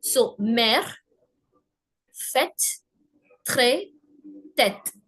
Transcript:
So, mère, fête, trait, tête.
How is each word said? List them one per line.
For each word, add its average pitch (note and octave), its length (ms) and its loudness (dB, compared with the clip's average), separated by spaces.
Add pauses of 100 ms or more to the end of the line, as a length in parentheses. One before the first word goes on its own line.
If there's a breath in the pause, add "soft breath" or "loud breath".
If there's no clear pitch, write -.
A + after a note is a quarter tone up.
So, - 340 0
mère, A3+ 580 0 (1160)
fête, - 720 -4 (600)
trait, C4+ 480 0 (640)
tête. G3+ 360 0 (160)